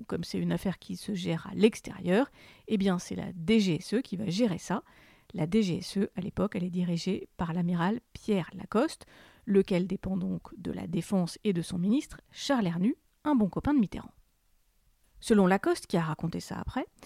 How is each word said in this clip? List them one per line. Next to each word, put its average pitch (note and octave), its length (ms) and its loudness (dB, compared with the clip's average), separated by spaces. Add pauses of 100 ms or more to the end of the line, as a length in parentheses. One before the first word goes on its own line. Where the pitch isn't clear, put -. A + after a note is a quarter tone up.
comme E3+ 160 -4
c'est - 140 -8
une F3 160 0
affaire F3 260 -2
qui - 160 -10
se - 180 -8
gère E3+ 320 -4
à F#3+ 100 -10
l'extérieur, G3 760 2 (380)
eh A3 80 2
bien F#3+ 220 2
c'est F3+ 180 -8
la - 160 -6
D F#3 260 4
G F#3+ 160 4
S - 200 -4
E - 20 2
qui B3+ 180 -4
va F#3+ 140 -4
gérer F#3 300 0
ça. - 240 -4 (500)
La F3+ 120 -2
D G#3+ 160 2
G F#3 180 0
S - 180 -8
E, G3 180 0
à F#3 60 -4
l'époque, - 340 -4
elle F3 80 -4
est F3+ 60 -4
dirigée F3 640 -2
par E3 160 -4
l'amiral F3 480 0 (140)
Pierre G3 400 -2
Lacoste, G#3+ 520 -2 (400)
lequel F#3+ 420 4
dépend F#3+ 280 -4
donc F#3 420 -4
de - 140 -6
la F#3 160 -8
Défense E3+ 560 0
et G#3 80 2
de F3 100 0
son F#3 160 -6
ministre, G#3 440 0 (100)
Charles A#3+ 360 0
Hernu, F3+ 280 2 (300)
un D4+ 100 4
bon G#3+ 140 4
copain C4+ 240 0
de D4 60 6
Mitterrand. - 340 -2 (1080)
Selon G3+ 280 6
Lacoste, G3 380 2
qui - 120 0
a E3 40 4
raconté E3 380 -4
ça - 180 -10
après, - 280 -6 (200)